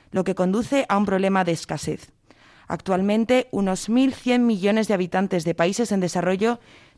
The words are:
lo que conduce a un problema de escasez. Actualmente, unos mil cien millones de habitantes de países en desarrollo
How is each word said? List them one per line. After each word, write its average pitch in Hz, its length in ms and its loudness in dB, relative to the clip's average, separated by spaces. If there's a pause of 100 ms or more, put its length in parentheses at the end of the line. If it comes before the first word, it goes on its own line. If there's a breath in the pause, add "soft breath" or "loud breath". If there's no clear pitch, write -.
(120 soft breath)
lo 185 140 -2
que 185 100 -2
conduce 208 540 0
a 196 80 0
un 208 80 0
problema 190 400 0
de 170 80 0
escasez. - 580 -8 (560 soft breath)
Actualmente, 208 840 0
unos 190 360 -2
mil 254 260 2
cien 247 320 0
millones 208 440 0
de 220 40 0
habitantes 185 520 0
de 165 100 0
países 202 380 0
en 196 80 2
desarrollo 185 580 0 (380 soft breath)